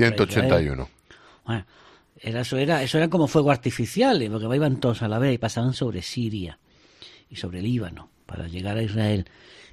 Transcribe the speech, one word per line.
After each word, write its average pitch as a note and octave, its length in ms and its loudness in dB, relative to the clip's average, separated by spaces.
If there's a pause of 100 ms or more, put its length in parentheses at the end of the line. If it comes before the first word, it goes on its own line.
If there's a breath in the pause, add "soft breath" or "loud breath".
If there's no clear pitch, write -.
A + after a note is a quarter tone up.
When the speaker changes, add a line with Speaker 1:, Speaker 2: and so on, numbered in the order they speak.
Speaker 1:
Ciento G#2 160 4
ochenta G2+ 380 4
y D2 80 0
uno. C2 140 -4
Speaker 2:
Israel, - 640 -20
bueno, A2+ 200 -4 (560 soft breath)
era, A#2 200 -6
eso B2 160 -4
era, C#3+ 260 0
eso C3 160 -2
eran E3 100 2
como D#3+ 180 2
fuegos D3 240 4
artificiales, C#3 760 0
porque A2+ 260 -4
iban C#3+ 240 0
todos A#2+ 220 0
a A#2 60 -2
la G#2+ 100 0
vez C3 160 2
y A#2 60 -2
pasaban A#2+ 340 -2
sobre G#2+ 300 -4
Siria G#2+ 560 -6 (680 loud breath)
y - 80 -20
sobre F2+ 260 -10
Líbano G2 480 -6 (180)
para E2+ 200 -12
llegar F#2 300 -6
a A2+ 60 -2
Israel. G#2+ 420 0 (480 loud breath)